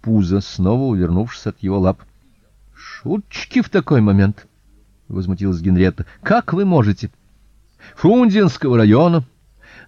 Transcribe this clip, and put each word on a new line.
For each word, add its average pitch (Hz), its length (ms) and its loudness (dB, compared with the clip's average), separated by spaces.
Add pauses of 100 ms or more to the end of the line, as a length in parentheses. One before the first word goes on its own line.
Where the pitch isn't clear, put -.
пузо, 101 380 0
снова 107 440 -2
увернувшись 98 640 -2
от 104 140 -10
его 98 180 -4
лап. 92 240 0 (720)
«Шуточки - 880 -8
в - 60 -6
такой 156 320 0
момент», 101 480 2 (600)
возмутилась 95 520 -6
Генриетта. 92 460 0 (160)
«Как 226 300 -2
вы 190 120 -2
можете? 107 460 0 (840)
Фрунзенского 190 800 2
района, 127 480 4 (640)